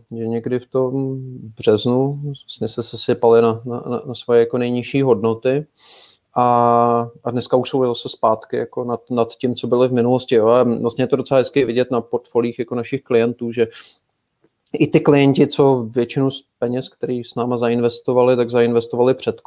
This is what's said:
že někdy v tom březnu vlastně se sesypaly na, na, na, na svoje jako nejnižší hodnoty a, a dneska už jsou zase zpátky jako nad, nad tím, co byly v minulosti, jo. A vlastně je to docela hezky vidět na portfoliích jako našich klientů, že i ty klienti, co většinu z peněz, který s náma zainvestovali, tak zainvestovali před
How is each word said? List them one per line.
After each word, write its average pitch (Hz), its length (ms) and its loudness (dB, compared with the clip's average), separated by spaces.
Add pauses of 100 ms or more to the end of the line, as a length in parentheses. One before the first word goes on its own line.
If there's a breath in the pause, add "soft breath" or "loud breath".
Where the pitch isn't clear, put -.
(180)
že 113 100 -6
někdy 117 320 -4
v 123 60 -10
tom 135 520 -4 (400)
březnu 123 680 0
vlastně 139 440 -10
se 117 160 -8
sesypaly 117 580 2
na, 113 240 0
na, 123 240 -8
na, 120 160 -4
na 127 80 -10
svoje 117 260 2
jako 117 180 2
nejnižší 123 440 -2
hodnoty 127 640 0 (680 loud breath)
a, 120 720 2 (140)
a 123 80 -4
dneska 123 260 0
už 123 120 -2
jsou 131 160 0
zase 120 240 -4
zpátky 113 480 -2
jako 123 260 -6
nad, 120 280 -8
nad 117 180 0
tím, 123 260 -4
co 120 120 -8
byly 123 200 2
v 123 60 -4
minulosti, 123 420 0
jo. 110 120 4
A 123 160 6
vlastně 117 400 -2
je 123 40 0
to 139 80 0
docela 131 220 0
hezky 127 280 0
vidět 120 260 -2
na 120 100 0
portfoliích 120 580 -4
jako 120 160 -8
našich 123 280 -6
klientů, 117 480 0
že 113 160 0 (1080 loud breath)
i 156 140 2
ty 160 120 2
klienti, 139 480 4
co 135 420 2
většinu 127 420 -2
z - 140 -16 (140)
peněz, 123 300 -4
který 123 340 -8
s - 120 -18
náma 120 220 -2
zainvestovali, 120 760 2
tak 120 140 0
zainvestovali 120 640 2
před - 340 -6